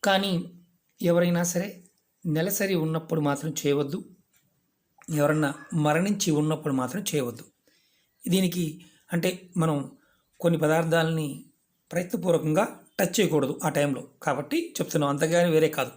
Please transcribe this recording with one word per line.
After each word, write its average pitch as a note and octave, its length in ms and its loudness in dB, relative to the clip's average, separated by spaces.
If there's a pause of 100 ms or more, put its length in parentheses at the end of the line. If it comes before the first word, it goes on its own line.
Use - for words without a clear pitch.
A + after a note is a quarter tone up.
కానీ G3 600 0 (380)
ఎవరైనా F3 420 2
సరే F3+ 400 -6 (420)
నెలసరి F#3 500 0
ఉన్నప్పుడు D#3+ 460 -2
మాత్రం D3 300 -2
చేయవద్దు, C#3+ 640 -2 (1000)
ఎవరన్నా D3 380 2 (200)
మరణించి E3+ 580 2
ఉన్నప్పుడు D3+ 420 0
మాత్రం C3 280 -2
చేయవద్దు. A#2+ 420 -4 (840)
దీనికి F3 580 0 (280)
అంటే F3+ 440 -2
మనం D#3 400 0 (420)
కొన్ని E3+ 200 2
పదార్థాలని D#3+ 840 0 (460)
ప్రయత్నపూర్వకంగా F3 880 0 (200)
టచ్ F3 200 0
చేయకూడదు D3 440 2
ఆ D#3 60 2
టైంలో, C#3+ 380 0 (160)
కాబట్టి D#3 560 -2
చెప్తున్నాం, D#3 300 0
అంతగాని E3 420 2
వేరే D#3 180 4
కాదు. C3+ 280 -4